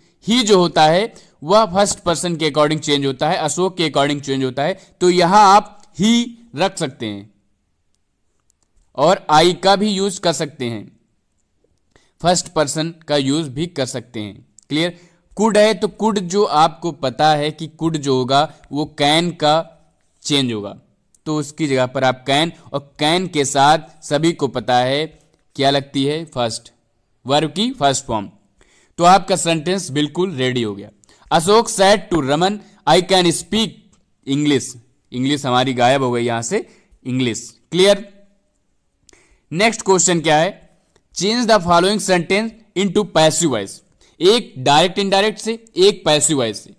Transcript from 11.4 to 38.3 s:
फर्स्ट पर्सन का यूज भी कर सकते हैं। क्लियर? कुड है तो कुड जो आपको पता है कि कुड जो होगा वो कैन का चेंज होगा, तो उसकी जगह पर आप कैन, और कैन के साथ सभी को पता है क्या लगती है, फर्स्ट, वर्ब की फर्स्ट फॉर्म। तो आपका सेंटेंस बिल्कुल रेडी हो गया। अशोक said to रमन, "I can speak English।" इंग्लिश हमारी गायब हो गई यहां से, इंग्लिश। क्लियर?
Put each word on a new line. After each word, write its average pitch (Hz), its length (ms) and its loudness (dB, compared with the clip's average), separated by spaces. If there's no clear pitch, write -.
फर्स्ट 175 260 0
पर्सन 156 460 -4
का 147 100 0
यूज 143 300 -2
भी 135 200 -8
कर 143 180 -6
सकते 120 340 -12
हैं। 104 260 -12
क्लियर? 170 300 -4
कुड 208 220 2
है 214 160 4
तो 214 140 -4
कुड 214 320 -2
जो 190 240 0
आपको 160 480 0
पता 151 440 0
है 147 160 -2
कि 156 160 -12
कुड 160 300 -6
जो 135 200 0
होगा 135 360 0
वो 147 140 -6
कैन 156 460 0
का 160 380 0
चेंज 135 320 -2
होगा, 104 260 -10
तो 156 120 -4
उसकी 151 300 -6
जगह 131 180 0
पर 131 180 -6
आप 127 240 -2
कैन, 151 240 0
और 139 260 -10
कैन 170 280 -2
के 147 180 -2
साथ 143 340 2
सभी 156 280 -2
को 143 160 -4
पता 123 300 -2
है 139 420 -2
क्या 135 140 0
लगती 139 360 -2
है, 156 200 -4
फर्स्ट, 120 460 -6
वर्ब 147 260 0
की 214 200 -4
फर्स्ट 139 340 -2
फॉर्म। 107 240 -6
तो 170 60 -2
आपका 190 320 4
सेंटेंस 170 560 -4
बिल्कुल 151 440 -4
रेडी 127 260 -2
हो 104 140 -4
गया। 101 140 -16
अशोक 202 380 2
said 196 300 4
to 143 160 0
रमन, 185 300 0
"I 175 120 6
can 180 220 2
speak 190 440 -2
English।" 143 340 0
इंग्लिश 135 340 -4
हमारी 127 280 0
गायब 123 300 2
हो 123 80 -2
गई 120 140 -2
यहां 117 160 -2
से, 202 280 -6
इंग्लिश। 123 540 -6
क्लियर? 196 560 0